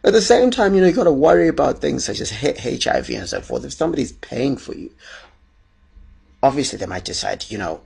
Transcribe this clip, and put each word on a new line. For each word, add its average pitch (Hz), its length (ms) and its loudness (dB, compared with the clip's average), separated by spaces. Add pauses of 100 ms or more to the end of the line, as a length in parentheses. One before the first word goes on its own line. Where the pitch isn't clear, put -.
At 175 120 4
the 220 80 4
same 240 280 4
time, 196 240 2
you 190 60 6
know, 185 80 6
you 170 60 4
gotta 170 180 4
worry 165 340 6
about 143 340 0
things 139 240 -4
such - 160 -6
as - 120 -8 (100)
H-, - 220 -2
H - 220 -4
I 64 160 0
V - 140 -8
and - 120 -10
so - 140 -8
forth. 62 220 -8
If 135 100 -14
somebody's 156 380 -4
paying 127 440 -4
for - 180 -14
you, - 160 -14 (1500)
obviously 135 360 0
they 98 80 -8
might 92 180 -10
decide, - 460 -8
you 107 80 -10
know 85 280 -8